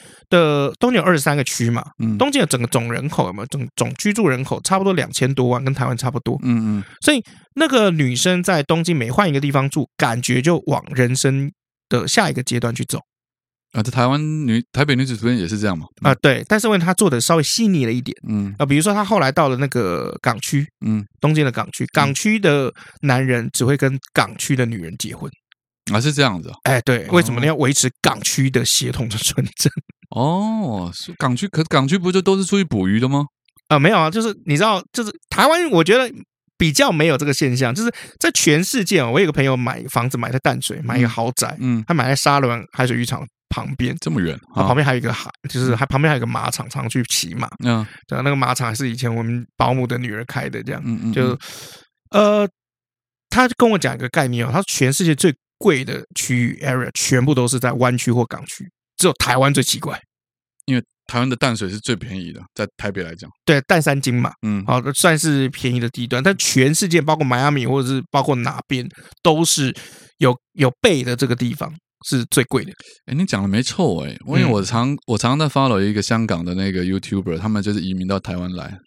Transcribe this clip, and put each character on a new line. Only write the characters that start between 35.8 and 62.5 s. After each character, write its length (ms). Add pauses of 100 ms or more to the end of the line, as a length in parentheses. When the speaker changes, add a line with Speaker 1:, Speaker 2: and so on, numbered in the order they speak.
Speaker 1:
觉 140
得 120 (460)
比 160
较 180
没 180
有 100
这 80
个 80
现 200
象， 200
就 100
是 80 (260)
在 120
全 340
世 180
界 180
哦， 120
我 80
有 60
个 60
朋 120
友 100
买 360
房 180
子 80
买 140
在 80
淡 240
水， 200
买 140
一 60
个 60
豪 240
宅， 280
Speaker 2:
嗯。 200
嗯。 60
Speaker 1:
他 60
买 160
在 80
沙 240
仑 320
海 140
水 100
浴 80
场 220 (220)
旁 180 (100)
边。 240
Speaker 2:
这 100
么 100
远， 160 (180)
Speaker 1:
他 100
旁 100
边 100
还 80
有 60
一 20
个 120
海， 160
Speaker 2:
啊。 200
Speaker 1:
就 160
是 120
他 100
旁 160
边 80
还 60
有 20
一 20
个 60
马 240
场， 180
常 200
去 160
骑 300
马。 140 (160)
Speaker 2:
嗯。 220 (220)
Speaker 1:
对 100
啊， 40
那 80
个 40
马 180
场 140
还 80
是 160
以 60
前 160
我 100
们 220 (120)
保 160
姆 140
的 120
女 140
儿 120
开 240
的， 140
这 100
样。 120
Speaker 2:
嗯， 200
嗯， 60
嗯。 20
Speaker 1:
就， 260 (720)
呃， 380 (800)
他 260
跟 140
我 80
讲 160
一 40
个 100
概 180
念 180
哦， 80
他 80
说 60
全 260
世 120
界 100
最 200 (240)
贵 260
的 180 (120)
区 220
域， 260
area， 320
全 300
部 100
都 140
是 100
在 140
湾 240
区 160
或 120
港 220
区， 180 (320)
只 100
有 80
台 220
湾 160
最 100
奇 160
怪。 200 (680)
Speaker 2:
因 100
为 60 (240)
台 140
湾 100
的 60
淡 200
水 140
是 80
最 160
便 260
宜 120
的， 80 (120)